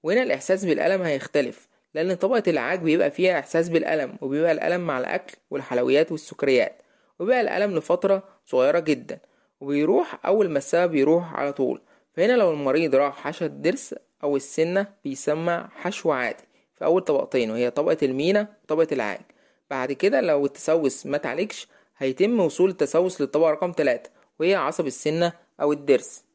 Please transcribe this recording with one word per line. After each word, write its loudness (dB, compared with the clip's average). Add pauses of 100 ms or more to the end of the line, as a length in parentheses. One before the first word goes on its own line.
وهنا 2
الإحساس 0
بالألم 2
هيختلف، -2 (260)
لأن 0
طبقة 0
العاج 0
بيبقى 2
فيها 2
إحساس 0
بالألم، 0
وبيبقى 0
الألم -2
مع -4
الأكل -6 (140)
والحلويات 0
والسكريات، 0 (380)
وبيبقى 0
الألم -2
لفترة 0 (220)
صغيرة 2
جدا، -2 (420)
وبيروح 0
أول 2
ما -2
السبب 0
يروح 2
على -4
طول. -4 (320)
فهنا 2
لو 4
المريض 0
راح 2
حشى -8
الضرس -4 (280)
أو 0
السنة -2 (100)
بيسمى -4
حشو -4
عادي -2 (320)
في -6
أول 4
طبقتين 0
وهي 0
طبقة 0
المينا 0 (160)
وطبقة 0
العاج. -4 (480)
بعد -4
كده 0
لو 2
التسوس -2
ما -4
اتعالجش -6 (300)
هيتم 0
وصول 2
التسوس 0
للطبقة 2
رقم -2
تلاتة 0 (300)
وهي 2
عصب -2
السنة -2 (280)
أو 2
الضرس 0